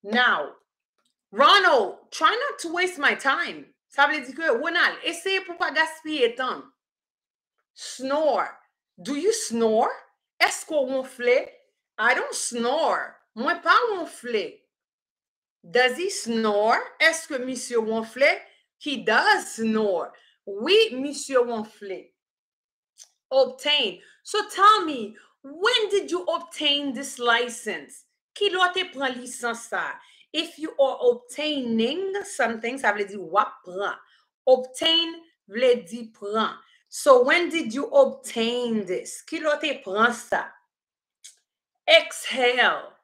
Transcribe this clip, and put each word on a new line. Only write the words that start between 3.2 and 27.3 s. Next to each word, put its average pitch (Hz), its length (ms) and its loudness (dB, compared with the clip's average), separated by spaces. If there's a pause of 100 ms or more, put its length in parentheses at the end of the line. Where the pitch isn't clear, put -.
"Sa 285 200 2
vle 302 180 -2
di 262 60 -14
ke" 320 180 -2 (100)
Wonal 311 420 0
eseye 381 440 -4
pou 349 80 -12
pa 339 160 -2
gaspiye 302 680 0
tan. 233 260 -6 (1120)
Snore, 262 760 -2 (520)
do 233 160 -6
you 370 160 0
snore? 226 580 0 (500)
Èske - 340 -2
wonfle? 262 760 0 (500)
I 233 160 4
don 453 180 -4
snore, 233 840 -2 (200)
mwen 330 260 -2
pa 339 120 4 (160)
wonfle. 240 680 -6 (1040)
Doze, 240 320 2
he 370 140 -4
snore? 220 680 0 (200)
Èske 311 380 0
m 254 100 -6 (380)
wonfle? 247 540 0 (400)
Ki 277 240 -6
doze 311 400 2
snore? 220 680 -2 (340)
Wi, 302 460 2
m 262 120 -6
wonfle. 233 1040 -4 (1200)
Obtain, 254 720 0 (220)
so - 260 -4
tel 403 360 4
me 240 320 -8 (260)
when 392 480 -2
did 339 200 -2
you 359 140 -4
obtain 294 680 -4
dis 269 260 -10
license. 226 840 -4 (300)